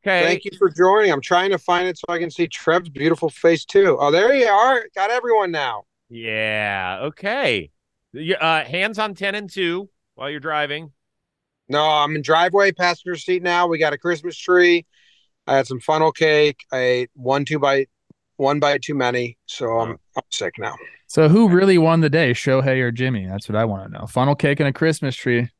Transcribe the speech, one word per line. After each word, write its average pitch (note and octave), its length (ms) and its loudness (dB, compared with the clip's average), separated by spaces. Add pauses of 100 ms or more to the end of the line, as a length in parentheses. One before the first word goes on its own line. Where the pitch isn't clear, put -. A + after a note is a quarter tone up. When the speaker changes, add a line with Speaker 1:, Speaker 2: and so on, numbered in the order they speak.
Speaker 1:
Okay. F#3 220 0
Speaker 2:
Thank F3+ 220 -2
you G3 120 -10
for F#3+ 120 2
joining. F#3 420 4
I'm C#3 100 0
trying F3+ 280 0
to F#3 80 0
find F3+ 300 -2
it E3+ 100 -6
so - 100 -16
I E3+ 120 -6
can E3+ 120 -6
see E3+ 160 -4
Trev's F3 420 -2
beautiful D#3 400 -2
face, E3+ 360 0
too. F#3+ 340 2
Oh, D3 120 2
there G#3 220 4
you C4 140 4
are. A3+ 380 4 (100)
Got G3+ 160 -2
everyone A3+ 400 0
now. B2+ 320 -6 (240)
Speaker 1:
Yeah, G#2+ 960 -4
okay. D#3 680 -4 (440)
Y-, D#3+ 260 -6
uh, D#3+ 240 2
hands F#3+ 340 -6
on G#3+ 160 -4
ten G3 220 -6
and G#3 140 -10
two F#3 400 -4 (260)
while C3 140 -10
you're D3 100 -10
driving. D3 540 -6 (760)
Speaker 2:
No, D3 160 0
I'm D3+ 320 0
in D3+ 60 -6
driveway, F3+ 500 2
passenger F3 440 -4
seat F3+ 280 -4
now. F3 240 0
We E3 100 -2
got D3 160 0
a C#3+ 40 -6
Christmas E3+ 400 -6
tree. F3 480 4 (600)
I C3+ 120 0
had C3+ 100 0
some B2+ 140 -10
funnel D#3 300 2
cake. D3+ 500 2 (100)
I C3 80 -4
ate B2 340 0
one, C3+ 300 -2
two D3+ 160 -4
bite, C#3 300 0 (480)
one C#3+ 220 0
bite C#3+ 240 0
too D3+ 120 -8
many. B2 420 -4 (100)
So A#2 320 -4
I'm, A2+ 120 -4
Speaker 1:
Oh. A2+ 60 -14 (200)
Speaker 2:
I'm - 140 -8
sick F#2+ 260 -8
now. - 180 -10 (320)
Speaker 3:
So D#3 200 4
who G#3 220 6
really F#3 300 6
won E3 220 4
the D3+ 80 2
day, D3 240 2
Shohei C3 480 0
or A#2+ 100 -2
Jimmy? A#2+ 340 -4
That's F#2+ 240 -10
what G#2 60 -4
I A2 100 2
wanna G2 240 -6
know. - 160 -12
Funnel C3 300 0
cake C#3+ 240 0
and C#3+ 100 2
a C3 40 -4
Christmas D3+ 420 -2
tree. A#2+ 340 -2 (100)